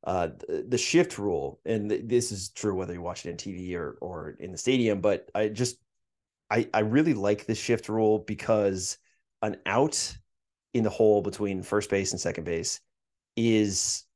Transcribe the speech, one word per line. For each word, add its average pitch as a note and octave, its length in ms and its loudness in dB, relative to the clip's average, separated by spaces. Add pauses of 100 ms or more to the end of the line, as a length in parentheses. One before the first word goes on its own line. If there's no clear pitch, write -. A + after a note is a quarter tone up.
Uh, F2 240 -2 (200)
the, D#2+ 220 -4
the A#2+ 80 0
shift - 400 2
rule, D#2 480 -2
and G#2 240 -2
th-, G#2+ 160 -2
this A#2 260 2
is F#2+ 180 -8
true G2+ 260 -2
whether F2+ 180 -4
you F2 80 -8
watch F2 240 -8
it E2+ 60 -8
in E2 60 -10
T G#2 140 -10
V F2+ 240 -8
or, D#2+ 240 -8
or D#2 400 -10
in F#2 120 -10
the - 80 -12
stadium, A#2 420 4
but G2 320 2
I G#2+ 140 2
just, A#2 300 -2 (760)
I, A2+ 200 2
I G#2+ 100 4
really C3 340 4
like G2+ 320 0
the - 80 0
shift - 340 -2
rule G#2+ 300 4
because G2+ 800 0 (420)
an G#2+ 240 -4
out C3 500 0 (580)
in A#2 120 2
the G#2 40 2
hole G#2 320 6
between G2 400 -4
first G2+ 280 -2
base G2 220 0
and F2 100 -6
second E2+ 240 -4
base E2+ 340 -4 (560)
is A2 720 2 (100)